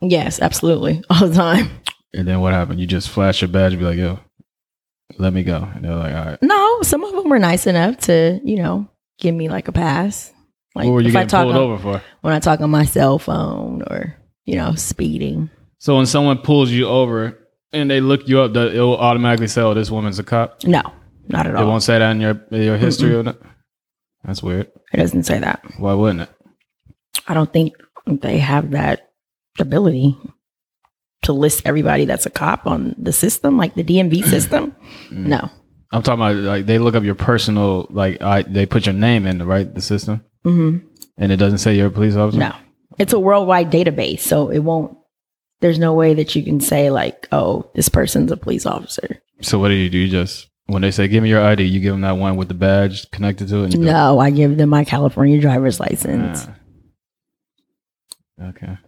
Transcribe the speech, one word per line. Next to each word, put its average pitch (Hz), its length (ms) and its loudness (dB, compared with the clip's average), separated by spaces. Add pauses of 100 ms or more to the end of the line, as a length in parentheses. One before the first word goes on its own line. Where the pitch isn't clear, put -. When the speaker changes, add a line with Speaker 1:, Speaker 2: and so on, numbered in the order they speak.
Speaker 1:
Yes, 170 400 0
absolutely. 160 640 0
<laughs> - 20 -2
All 185 180 4
the 160 80 2
time. 233 360 2 (420)
Speaker 2:
And 90 160 -4
then 92 120 0
what 92 120 2
happened? 87 260 -2
You 90 80 -4
just 90 220 -4
flash 98 320 0
your 92 80 0
badge 92 240 2
and 87 80 -4
be 90 60 -2
like, 85 100 -2
"Yo, 90 220 -4 (1000)
let 92 140 0
me 92 120 0
go." 87 300 -4
And - 80 -14
they're 82 140 -4
like, 80 180 -4
"All 80 120 -6
right." - 160 -10
Speaker 1:
No, 415 400 2
some 311 220 0
of 403 80 -8
them 370 180 -2
were 269 80 4
nice 180 280 2
enough 185 340 0
to, 170 440 2
you 214 120 -2
know, 180 300 -4 (320)
give 170 160 -2
me, 160 140 -4
like, 185 200 -8
a - 40 -6
pass. 175 580 -2 (440)
Like, 127 140 -4
Speaker 2:
What 123 40 2
were 123 80 4
you 117 80 2
Speaker 1:
if 117 80 2
I 113 40 2
Speaker 2:
getting 110 100 -2
Speaker 1:
talk 190 140 4
Speaker 2:
pulled 123 120 2
Speaker 1:
on, 135 60 4
Speaker 2:
over 117 160 -2
for? 98 240 -6 (180)
Speaker 1:
when 160 140 0
I 151 60 0
talk 156 200 2
on 151 80 0
my 151 160 4
cell 143 340 2
phone - 720 -6
or, 50 260 -10 (300)
you - 120 -4
know, 131 180 -2
speeding. - 720 -4 (300)
Speaker 2:
So 143 180 0
when 131 100 4
someone 143 320 2
pulls 143 320 2
you 120 180 0
over 117 500 0 (360)
and 143 160 -2
they 135 100 2
look 135 260 2
you 131 140 4
up, 117 140 2
that 120 200 2
it'll 123 220 2
automatically 120 520 2
say, 117 120 -2
"Oh, 110 140 4
this 107 160 -2
woman's 107 280 -4
a 107 60 -8
cop"? - 400 -4
Speaker 1:
No, 175 160 2 (480)
not - 180 -2
at 165 60 -4
Speaker 2:
It - 60 -6
Speaker 1:
all. 110 100 2
Speaker 2:
won't 110 140 0
say 117 160 2
that 110 140 2
in 107 100 -2
your, 107 180 -2 (100)
your 110 280 0
history 120 320 2
Speaker 1:
Mm-mm. 117 100 2
Speaker 2:
or - 40 -2
not? - 140 -8 (840)
That's 98 200 -10
weird. 90 280 -4 (240)
Speaker 1:
It - 20 -2
doesn't 175 280 0
say - 160 -2
that. - 220 -4 (160)
Speaker 2:
Why 98 140 -2
wouldn't 98 300 0
it? - 80 -14 (1000)
Speaker 1:
I 180 60 -2
don't 156 180 0
think 160 220 0 (320)
they 139 320 -2
have 143 320 0
that 143 400 -4 (480)
ability 143 580 2 (1080)
to 151 100 0
list 147 320 0
everybody 147 400 0
that's 127 180 -2
a - 60 -6
cop - 360 -4
on - 320 -4
the - 140 -4
system, 262 460 0
like 170 160 -2
the 170 80 -4
D 170 180 2
M 180 80 2
V 160 140 0
Speaker 2:
<clears throat> 185 120 2
Speaker 1:
system. 285 400 -2 (360)
Speaker 2:
Mm. - 160 -8
Speaker 1:
No. - 240 -2 (420)
Speaker 2:
I'm 113 100 -2
talking 117 200 0
about, 104 140 2
like, 98 280 -2
they 110 140 2
look 117 160 2
up 113 100 2
your 101 100 0
personal, 104 760 0
like, 95 320 -2
I, 101 200 2
they 98 220 -2
put 98 220 0
your 98 80 0
name 110 320 2
in, 90 200 -2
right, 95 280 0
the 92 80 -8
system? 104 420 -4 (220)
Speaker 1:
Mm-hmm. 170 400 2 (320)
Speaker 2:
And 98 140 2
it 95 40 2
doesn't 101 220 2
say 107 180 2
you're 101 120 4
a - 20 -4
police 104 260 0
officer? 107 220 0
Speaker 1:
No. - 160 -2 (440)
It's - 140 0
a 233 60 4
worldwide 185 520 2
database, 160 500 0
so 147 300 0
it 151 100 0
won't, 160 360 -2 (640)
there's 170 180 2
no 165 160 2
way 160 200 6
that 151 220 -2
you 147 60 0
can 147 180 -2
say, 143 300 2
like, - 420 -4
"Oh, 87 420 -2
this - 140 0
person's - 420 0
a 160 60 -4
police - 300 -6
officer." - 560 -8 (180)
Speaker 2:
So - 180 -2
what 98 100 2
do 101 60 4
you 92 140 0
do? 90 80 -2
You 92 120 2
just, 92 400 -4 (180)
when 98 160 -2
they 98 80 2
say, 98 180 0
"Give 110 140 2
me 110 80 2
your 107 120 6
I 104 120 4
D," 98 100 2
you 92 160 2
give 98 140 0
them 98 80 -4
that 95 160 -2
one 95 180 0
with 92 120 -4
the 90 60 -8
badge 98 560 0
connected 101 380 -4
to 104 120 0
it? 101 40 0
And 92 100 -2
you 170 60 2
go, 165 60 2
Speaker 1:
No, 147 320 4
I 135 120 4
give 143 280 2
them 147 100 4
my 147 160 2
California 143 560 2
driver's 131 400 0
license. - 640 -4
Speaker 2:
Ah. - 80 -20 (2000)
Okay. - 260 -16 (120)